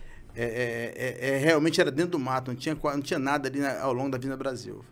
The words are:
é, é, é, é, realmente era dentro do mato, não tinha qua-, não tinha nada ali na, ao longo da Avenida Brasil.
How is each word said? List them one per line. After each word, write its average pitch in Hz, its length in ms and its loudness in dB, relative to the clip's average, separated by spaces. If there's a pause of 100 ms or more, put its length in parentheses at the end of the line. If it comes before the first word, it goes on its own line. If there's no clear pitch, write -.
(380)
é, 117 80 -2
é, 120 880 -4
é, - 0 -
é, 139 80 2
realmente 156 420 6
era 151 100 6
dentro 165 220 0
do 165 60 0
mato, 127 320 0
não 123 80 -4
tinha 156 180 -4
qua-, 147 180 0
não 143 80 -2
tinha 165 160 -2
nada 135 300 2
ali 135 120 4
na, 135 200 0
ao 131 140 0
longo 135 160 0
da 127 80 -2
Avenida 135 180 -4
Brasil. 123 560 -6